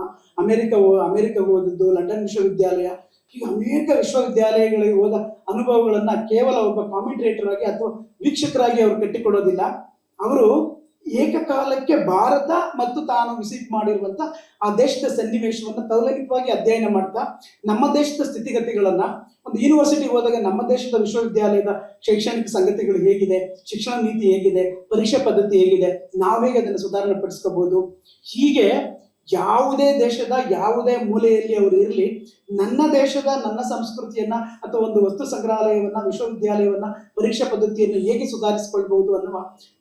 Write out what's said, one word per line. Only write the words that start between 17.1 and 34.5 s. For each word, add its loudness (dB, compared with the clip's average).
ನಮ್ಮ 0
ದೇಶದ 0
ಸ್ಥಿತಿಗತಿಗಳನ್ನ, -2
ಒಂದು -4
ಯೂನಿವರ್ಸಿಟಿಗೆ 4
ಹೋದಾಗ 0
ನಮ್ಮ -2
ದೇಶದ 0
ವಿಶ್ವವಿದ್ಯಾಲಯದ 0
ಶೈಕ್ಷಣಿಕ 0
ಸಂಗತಿಗಳು 0
ಹೇಗಿದೆ, 0
ಶಿಕ್ಷಣ -4
ನೀತಿ 2
ಹೇಗಿದೆ, 2
ಪರೀಕ್ಷಾ 0
ಪದ್ಧತಿ 2
ಹೇಗಿದೆ, 2
ನಾವ್ 2
ಹೇಗೆ 2
ಅದನ್ನ -2
ಸುಧಾರಣೆ -2
ಪಡಿಸ್ಕೋಬಹುದು, -2
ಹೀಗೆ 2
ಯಾವುದೇ 2
ದೇಶದ 0
ಯಾವುದೇ 0
ಮೂಲೆಯಲ್ಲಿ 2
ಅವರು 4
ಇರಲಿ, -2
ನನ್ನ 0
ದೇಶದ, 2
ನನ್ನ -2
ಸಂಸ್ಕೃತಿಯನ್ನ -6